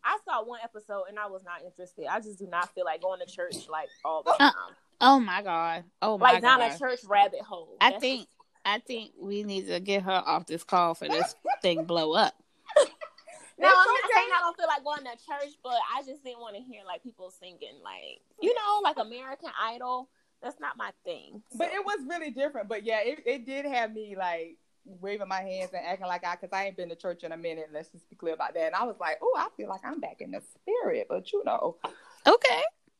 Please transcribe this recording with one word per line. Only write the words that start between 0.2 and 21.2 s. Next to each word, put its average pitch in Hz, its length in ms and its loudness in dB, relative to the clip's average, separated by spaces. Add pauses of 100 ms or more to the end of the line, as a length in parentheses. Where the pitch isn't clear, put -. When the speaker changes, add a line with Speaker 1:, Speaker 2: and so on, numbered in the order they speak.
Speaker 1:
saw 254 180 -2
one 240 200 -12
episode 208 460 -10
and 208 80 -14
I 208 100 -6
was 190 160 -12
not 175 220 -12
interested. 180 420 -16
I 196 120 -2
just 214 200 -14
do 196 80 -12
not 175 280 -2
feel 180 100 -2
like 165 160 -4
going 185 240 -4
to 180 60 -20
church, 175 380 -8
like, 156 200 -6 (140)
all 160 200 -2
the - 80 2
Speaker 2:
Uh, - 60 4 (140)
Speaker 1:
time. - 240 -10 (260)
Speaker 2:
oh 269 180 10
my 202 220 0
God! 165 420 -2 (180)
Oh 214 160 2
my 240 160 10
Speaker 1:
Like, 185 80 6
down 247 200 8
a 226 80 2
Speaker 2:
God. - 100 -6
Speaker 1:
church 254 280 -2
rabbit 202 340 4
hole. 175 380 -14
Speaker 2:
I 233 120 8
Speaker 1:
That's 294 100 -4
Speaker 2:
think, 262 260 -2 (380)
I 208 140 0
think 226 400 -10
we 202 240 -4
need 196 240 -4
to 175 120 -2
get 196 240 -2
her 190 80 -2 (140)
off 165 220 0
this 170 160 -8
call 175 320 2
for - 120 -10
this 156 280 0 (260)
thing 165 240 2
blow 165 280 0
up. 190 200 4 (1200)
Speaker 1:
No, 359 120 6
Speaker 3:
It's 381 80 12
Speaker 1:
I'm 370 100 10
not 494 180 4
Speaker 3:
okay. 480 100 2
Speaker 1:
saying 466 200 6
I 339 60 4
don't 339 160 -2
feel 339 100 -2
like 285 160 -2
going 294 200 -6
to 240 220 -14
church, 285 280 -8 (100)
but 247 140 -2 (180)
I 269 80 -4
just 277 200 -14
didn't 247 180 -14
wanna 214 180 -14
hear, 247 260 -18
like, 180 180 -12
people 185 260 -16
singing, 165 540 -18
like, 92 380 -16 (200)
you 427 120 2
know, 415 300 0
like, 311 140 0
American 262 540 -10 (100)
Idol. 247 480 -6 (320)
That's - 180 -12
not - 160 -8
my 214 160 -10 (140)
thing, 165 360 -12 (140)